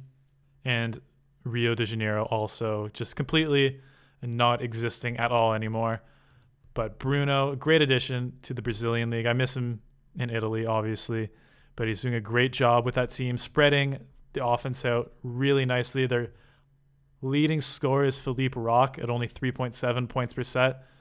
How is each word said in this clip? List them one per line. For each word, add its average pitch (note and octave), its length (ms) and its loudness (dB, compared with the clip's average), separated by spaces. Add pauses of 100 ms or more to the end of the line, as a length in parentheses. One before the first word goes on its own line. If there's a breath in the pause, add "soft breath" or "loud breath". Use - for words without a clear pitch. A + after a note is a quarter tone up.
(640)
and A#2 360 -2 (440)
Rio A#2 300 0
de A2+ 100 0
Janeiro G#2+ 400 -2
also G#2+ 640 -2
just - 260 -10
completely C#3+ 640 2 (420 soft breath)
not A#2+ 400 2
existing A#2 560 -4
at A#2 120 0
all A2+ 220 4
anymore. A2 500 -2 (720 soft breath)
But A2 260 -4
Bruno, C#3 560 0
great D#3 280 4
addition B2 600 0
to - 120 -8
the A#2 80 -8
Brazilian A#2 480 -2
League. A#2 160 -2
I A#2+ 60 4
miss B2+ 240 0
him A#2+ 260 -4 (360)
in A#2+ 120 -4
Italy, A2 340 -2
obviously, A2 640 -2 (480 soft breath)
but A2+ 120 -2
he's G#2+ 120 -2
doing B2 140 -2
a A#2 60 -2
great A#2+ 320 2
job A#2+ 340 4
with B2 80 -2
that B2 160 0
team, B2 260 -2
spreading C#3 640 2 (340)
the C3+ 120 -2
offense A#2+ 400 0
out A#2+ 280 0 (100)
really C3 440 2
nicely. B2+ 400 0
Their A#2+ 260 0 (920 soft breath)
leading D3 380 2
scorer C#3 440 0
is C3+ 140 0
Philippe C3 420 -2
Roque A#2+ 380 2
at A#2+ 100 -6
only A#2+ 180 -2
three B2+ 260 -4
point B2+ 220 -4
seven B2 320 -2
points A#2+ 260 -4
per B2+ 100 -4
set. C3 420 0 (160 soft breath)